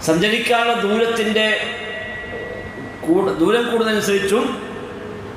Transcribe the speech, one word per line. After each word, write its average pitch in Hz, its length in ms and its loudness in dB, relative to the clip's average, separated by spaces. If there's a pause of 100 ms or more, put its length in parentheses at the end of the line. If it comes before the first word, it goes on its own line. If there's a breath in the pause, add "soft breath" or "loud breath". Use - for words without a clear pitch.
സഞ്ചരിക്കാനുള്ള 233 640 2 (120)
ദൂരത്തിൻ്റെ 220 600 2 (1600)
കൂട്-, 180 360 4
ദൂരം 220 300 4
കൂടുന്നതനുസരിച്ചും 208 720 2 (920)